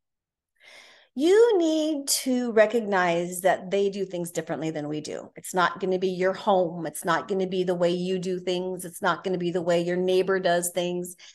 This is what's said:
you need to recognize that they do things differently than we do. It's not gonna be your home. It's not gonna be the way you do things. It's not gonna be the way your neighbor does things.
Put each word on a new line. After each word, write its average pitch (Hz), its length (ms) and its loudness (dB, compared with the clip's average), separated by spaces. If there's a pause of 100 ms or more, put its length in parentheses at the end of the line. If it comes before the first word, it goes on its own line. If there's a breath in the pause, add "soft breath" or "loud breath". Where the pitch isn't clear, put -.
(1160 loud breath)
you 392 440 6
need 311 480 0
to 247 460 0
recognize 185 880 2
that 185 280 2
they 202 220 0
do 196 140 -4
things 175 260 -6
differently 160 400 -4
than 147 180 -6
we 151 100 -6
do. 92 360 -10
It's - 180 -16
not 185 260 0
gonna 185 200 -2
be 190 100 -2
your 185 240 0
home. 180 540 0
It's - 180 -10
not 165 220 0
gonna 190 200 -2
be 185 160 -2
the 180 120 0
way 175 160 2
you 180 260 -2
do 180 220 -4
things. 180 460 -4
It's - 180 -12
not 170 200 0
gonna 185 140 -2
be 175 140 -2
the 180 100 -2
way 175 200 2
your 180 160 0
neighbor 185 420 2
does 175 320 0
things. 180 440 -4 (200 loud breath)